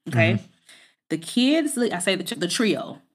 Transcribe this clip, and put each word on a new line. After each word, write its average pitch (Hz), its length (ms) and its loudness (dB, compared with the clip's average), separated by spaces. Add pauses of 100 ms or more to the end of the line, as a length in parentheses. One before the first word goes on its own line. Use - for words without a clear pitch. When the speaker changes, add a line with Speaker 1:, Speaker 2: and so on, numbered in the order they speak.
Speaker 1:
okay? 139 260 4
Speaker 2:
Mm-hmm. 104 100 -4 (680)
Speaker 1:
The 160 80 -2
kids, 294 580 0
le-, 240 180 0
I 175 60 -6
say 190 140 2
the, 190 100 -2
tr-, - 100 -6
the 147 140 -4
trio, - 520 -2 (140)